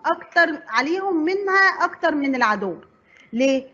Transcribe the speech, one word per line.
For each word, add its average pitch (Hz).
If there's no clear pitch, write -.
أكتر، 339
عليهم 320
منها 381
أكتر 330
من 277
العدو. 208
ليه؟ 269